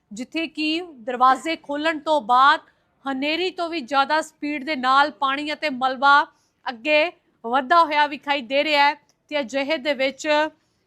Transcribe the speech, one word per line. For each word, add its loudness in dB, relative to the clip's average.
ਜਿੱਥੇ -8
ਕਿ -4
ਦਰਵਾਜ਼ੇ 2
ਖੋਲ੍ਹਣ -4
ਤੋਂ 0
ਬਾਅਦ 4
ਹਨੇਰੀ -4
ਤੋਂ -6
ਵੀ -6
ਜ਼ਿਆਦਾ 0
ਸਪੀਡ -10
ਦੇ -6
ਨਾਲ 2
ਪਾਣੀ -4
ਅਤੇ -4
ਮਲਬਾ 2
ਅੱਗੇ 0
ਵੱਧਦਾ 2
ਹੋਇਆ 2
ਵਿਖਾਈ -4
ਦੇ 0
ਰਿਹਾ 2
ਹੈ 2
ਤੇ -2
ਅਜਿਹੇ -4
ਦੇ -2
ਵਿੱਚ -4